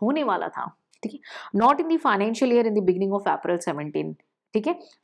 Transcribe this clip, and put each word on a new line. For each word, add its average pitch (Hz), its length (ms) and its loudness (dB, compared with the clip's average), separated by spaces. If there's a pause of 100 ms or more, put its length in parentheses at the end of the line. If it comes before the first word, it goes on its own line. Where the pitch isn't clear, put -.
होने 285 220 0
वाला 175 240 -2
था, - 180 -10 (360)
ठीक 214 100 -6
है, - 80 -18 (400)
not 285 220 4
in 330 100 -2
the 320 140 2
financial 226 480 2
year 233 160 4
in 208 80 0
the 190 120 0
beginning 196 280 2
of 196 180 -2
April 175 320 -2
seventeen, 151 460 -4 (400)
ठीक 220 120 0
है, 349 120 -2 (260)